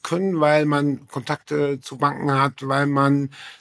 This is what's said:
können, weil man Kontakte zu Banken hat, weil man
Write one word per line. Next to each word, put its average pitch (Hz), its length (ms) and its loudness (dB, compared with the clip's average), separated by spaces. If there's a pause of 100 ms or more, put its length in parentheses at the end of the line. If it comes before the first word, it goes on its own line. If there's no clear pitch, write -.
können, 180 360 -2
weil 151 260 4
man 147 420 0
Kontakte 143 760 -4
zu - 160 -14
Banken 143 340 0
hat, 135 360 0
weil 139 180 0
man 139 460 2 (300)